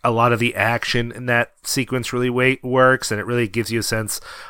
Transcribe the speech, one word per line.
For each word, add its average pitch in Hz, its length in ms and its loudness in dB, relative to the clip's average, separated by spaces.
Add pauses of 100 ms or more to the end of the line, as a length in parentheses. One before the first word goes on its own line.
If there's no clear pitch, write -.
a 120 60 4
lot 117 200 4
of 113 80 2
the 120 160 0
action 117 560 0
in 123 140 -12
that 120 260 0 (120)
sequence 127 500 -2
really 123 160 0
wa-, 127 340 2
works, 127 480 2
and 104 80 0
it 92 60 -6
really 120 240 0
gives 110 240 -2
you 117 60 0
a 104 40 -2
sense 110 380 -4 (280)